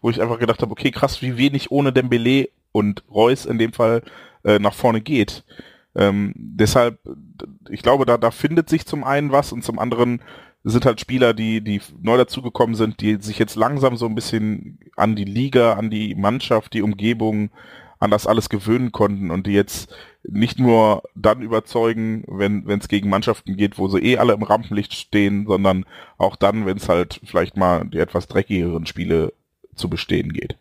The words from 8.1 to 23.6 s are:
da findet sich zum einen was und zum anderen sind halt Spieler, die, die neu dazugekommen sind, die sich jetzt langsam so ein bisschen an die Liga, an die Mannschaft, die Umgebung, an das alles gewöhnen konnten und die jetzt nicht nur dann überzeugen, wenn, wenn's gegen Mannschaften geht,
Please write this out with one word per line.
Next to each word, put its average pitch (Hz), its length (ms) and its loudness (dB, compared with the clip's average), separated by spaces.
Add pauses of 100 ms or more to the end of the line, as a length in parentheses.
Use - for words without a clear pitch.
da 113 140 2
findet 165 380 -2
sich 160 180 -2
zum 147 180 -8
einen 139 260 0
was 139 220 2
und - 100 -8
zum - 160 -6
anderen 120 440 0 (420)
sind 117 220 2
halt 113 140 2
Spieler, 123 340 2
die, 110 260 -2
die 104 200 -2 (200)
neu 110 160 2
dazugekommen 120 600 0
sind, 110 240 -2
die 107 160 2
sich 101 220 -8
jetzt 107 180 0
langsam 127 400 2
so 117 100 -4
ein 110 80 -4
bisschen 107 640 -4 (180)
an 107 200 2
die 101 80 -4
Liga, 117 500 2
an 107 160 -4
die 107 240 -4
Mannschaft, 107 580 -2
die 113 100 -2
Umgebung, 107 680 -2 (480)
an 104 120 0
das 104 160 0
alles 110 220 2
gewöhnen 110 440 -2
konnten 101 380 -2
und 95 160 -4
die 101 60 -2
jetzt - 420 -2 (300)
nicht 107 340 -2
nur 113 440 4 (120)
dann 107 280 2
überzeugen, 110 840 -2
wenn, 101 380 -2
wenn's 101 220 -4
gegen 101 200 0
Mannschaften 98 480 -2
geht, 101 220 0